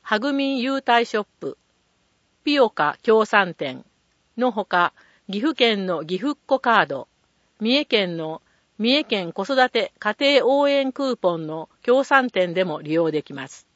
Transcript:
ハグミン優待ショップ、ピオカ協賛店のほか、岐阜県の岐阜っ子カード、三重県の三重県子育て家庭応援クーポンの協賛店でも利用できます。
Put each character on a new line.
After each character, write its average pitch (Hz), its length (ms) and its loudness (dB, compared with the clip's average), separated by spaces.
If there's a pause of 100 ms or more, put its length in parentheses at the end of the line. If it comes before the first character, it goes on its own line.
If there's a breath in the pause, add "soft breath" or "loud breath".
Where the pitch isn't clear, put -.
ハ - 180 -2
グ 277 140 -2
ミ 277 220 -2
ン 269 40 -2
優 269 280 -2
待 233 180 4
シ 220 140 -4
ョ 208 40 -4
ッ - 40 -10 (140)
プ、 - 180 -10 (840)
ピ 294 160 2
オ 226 100 4
カ 147 320 -2
協 220 220 4
賛 190 300 2
店 131 300 -8 (520)
の 247 160 0
ほ 202 120 -4
か、 175 280 2 (380 soft breath)
岐 202 100 -4
阜 285 140 0
県 214 320 2
の 165 180 -4
岐 175 140 -4
阜 262 160 -4
っ - 120 -16
子 269 140 0
カ 226 200 2
ー 160 60 2
ド、 139 220 -8 (520)
三 226 140 0
重 294 100 0
県 190 320 -2
の 160 240 -8 (380)
三 233 160 2
重 302 100 0
県 185 280 -4
子 - 100 -6
育 254 260 2
て 226 300 -2
家 214 200 -4
庭 277 280 2
応 285 220 2
援 277 240 0
ク 277 100 -8
ー 254 140 -2
ポ 175 200 0
ン 160 100 -8
の 156 220 -10 (140)
協 262 220 2
賛 262 260 2
店 180 240 0
で 185 100 2
も 151 160 -6
利 151 120 -6
用 165 180 2
で 151 120 -2
き - 100 -14
ま 139 160 -12
す。 - 280 -20